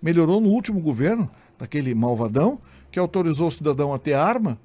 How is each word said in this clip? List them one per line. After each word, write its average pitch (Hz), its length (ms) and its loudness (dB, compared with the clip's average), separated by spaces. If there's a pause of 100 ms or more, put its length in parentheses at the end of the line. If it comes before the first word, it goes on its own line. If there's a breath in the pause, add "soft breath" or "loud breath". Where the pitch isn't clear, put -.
Melhorou 170 380 4
no 214 100 4
último 208 300 0
governo, 156 500 0 (280 soft breath)
daquele 131 360 -6
malvadão, 120 680 0 (320 soft breath)
que - 80 -4
autorizou 170 480 0
o 151 40 -2
cidadão 143 420 -2
a 131 60 -4
ter 147 140 -2
arma 175 520 0